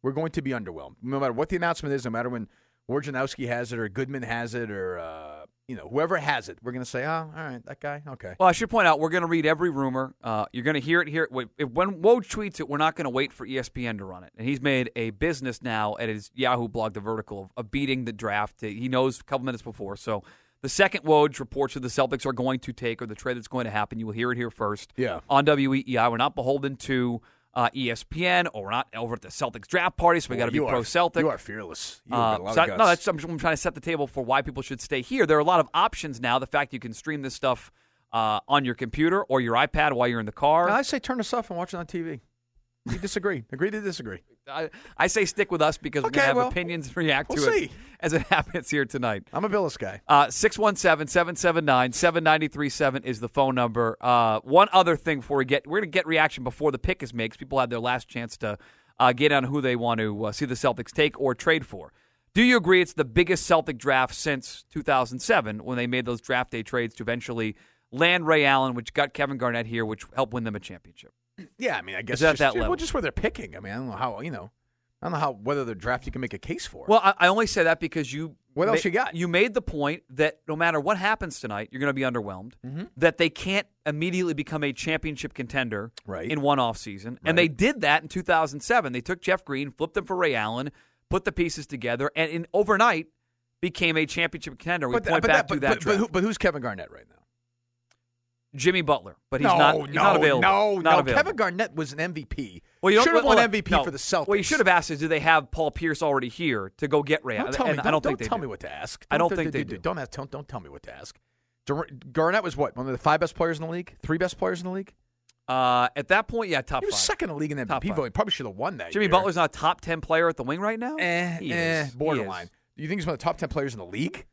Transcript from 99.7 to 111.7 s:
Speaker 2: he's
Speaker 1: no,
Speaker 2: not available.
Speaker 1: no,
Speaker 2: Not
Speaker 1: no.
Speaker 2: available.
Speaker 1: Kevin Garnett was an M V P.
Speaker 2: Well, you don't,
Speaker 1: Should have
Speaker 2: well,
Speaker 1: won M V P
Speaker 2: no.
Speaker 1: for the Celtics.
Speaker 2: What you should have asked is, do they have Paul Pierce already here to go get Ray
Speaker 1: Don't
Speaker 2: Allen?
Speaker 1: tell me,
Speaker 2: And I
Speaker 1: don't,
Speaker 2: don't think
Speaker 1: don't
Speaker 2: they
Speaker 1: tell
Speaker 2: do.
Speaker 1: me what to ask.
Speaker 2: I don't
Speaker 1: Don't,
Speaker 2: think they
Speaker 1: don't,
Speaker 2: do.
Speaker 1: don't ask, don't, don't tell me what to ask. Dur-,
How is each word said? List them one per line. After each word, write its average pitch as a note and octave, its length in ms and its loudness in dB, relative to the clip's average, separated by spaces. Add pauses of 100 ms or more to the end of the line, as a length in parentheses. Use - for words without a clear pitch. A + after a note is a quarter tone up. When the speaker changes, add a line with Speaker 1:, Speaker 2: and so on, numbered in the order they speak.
Speaker 2:
he's C#3+ 100 -8
Speaker 1:
no, D3 60 4
Speaker 2:
not G3 140 8
available. D3 260 6
Speaker 1:
no, G3 380 4
Speaker 2:
Not E3 40 -4
Speaker 1:
no. D#3+ 60 6 (120)
Speaker 2:
available. C3 120 0
Speaker 1:
Kevin D#4+ 220 2
Garnett F#3+ 400 -2
was D3 180 -6
an D3 60 -10
M E3+ 140 -4
V D3 120 -10
P. F#2+ 380 -10 (180)
Speaker 2:
Well, F#3 80 4
you G#3 80 8
don't, A#3+ 80 8
Speaker 1:
Should E4+ 80 4
have D#4 100 6
Speaker 2:
well, A3+ 120 6
Speaker 1:
won G#3+ 80 8
M A3 80 2
V G#3 100 0
P - 140 -10
Speaker 2:
no. C#3+ 80 4
Speaker 1:
for D3+ 80 -4
the C3+ 80 -10
Celtics. E3 280 0
Speaker 2:
What G3+ 120 2
you F#3 40 0
should D4+ 140 0
have G3+ 100 4
asked F3 220 4
is, D3 100 -4
do D#3+ 80 -2
they D#3 120 2
have D#3 320 4
Paul D#3 180 0
Pierce D#3+ 320 -2
already C3+ 280 2
here A2+ 480 -2
to D3+ 100 -4
go D3 160 2
get D3+ 200 0
Ray A#2+ 120 -4
Speaker 1:
Don't G#2 100 -2
Speaker 2:
Allen? C3 80 -4
Speaker 1:
tell A#3+ 140 0
me, - 60 0
Speaker 2:
And C#3 80 -4
I - 20 -8
Speaker 1:
don't, D3 80 2
Speaker 2:
don't D#3 100 2
think D3 160 -2
Speaker 1:
don't A#2 80 -6
Speaker 2:
they - 20 -6
Speaker 1:
tell A3+ 120 -2
Speaker 2:
do. - 20 -6
Speaker 1:
me C#3 60 -8
what G2+ 140 -12
to C#2+ 120 -12
ask. - 380 -12
Speaker 2:
I D3 80 2
don't F3 100 4
Speaker 1:
Don't, F#3 80 -2
Speaker 2:
think D#3+ 140 -2
they C#3+ 120 -4
Speaker 1:
don't, A#2+ 60 -10
Speaker 2:
do. - 80 -10
Speaker 1:
don't E3+ 220 -6
ask, C3 120 -10
don't, C3+ 200 -12
don't C#3+ 160 -14
tell B2 140 -12
me D2+ 80 -20
what C#2 140 -18
to - 120 -18
ask. - 240 -20 (480)
Dur-, C#3+ 200 -4 (240)